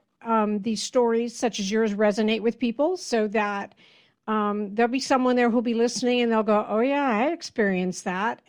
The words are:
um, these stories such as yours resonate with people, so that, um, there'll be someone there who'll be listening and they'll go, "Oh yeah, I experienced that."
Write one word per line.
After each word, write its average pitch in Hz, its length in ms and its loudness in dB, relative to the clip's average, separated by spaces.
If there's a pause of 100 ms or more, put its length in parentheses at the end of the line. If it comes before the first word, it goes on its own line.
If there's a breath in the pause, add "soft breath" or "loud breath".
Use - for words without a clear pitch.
(220)
um, 214 400 0
these 214 220 -4
stories 233 540 0
such 233 220 -4
as 196 120 -4
yours 220 220 0
resonate 214 480 0
with 226 180 -2
people, 285 380 0
so 220 320 -2
that, 202 460 -4 (500 soft breath)
um, 208 500 -2
there'll 233 160 2
be 269 80 -2
someone 254 380 2
there 240 120 4
who'll 240 120 2
be 226 120 0
listening 240 460 0
and 233 100 2
they'll 220 140 2
go, 208 240 2
"Oh 220 140 0
yeah, 277 260 0
I 240 240 2
experienced 185 720 -2
that." 196 460 -4